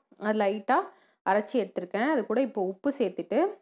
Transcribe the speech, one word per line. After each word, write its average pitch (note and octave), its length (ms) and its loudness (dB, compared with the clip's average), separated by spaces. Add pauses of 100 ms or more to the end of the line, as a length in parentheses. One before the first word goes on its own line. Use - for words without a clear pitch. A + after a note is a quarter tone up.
(180)
அது G#3+ 220 0
லைட்டா G#3 360 2 (540)
அரைச்சி G#3 240 2
எடுத்திருக்கேன். G3+ 560 -2
அது B3 160 0
கூட A#3 160 0
இப்போ G#3+ 200 -2
உப்பு F#3+ 360 -2
சேர்த்துட்டு A#3 480 0 (160)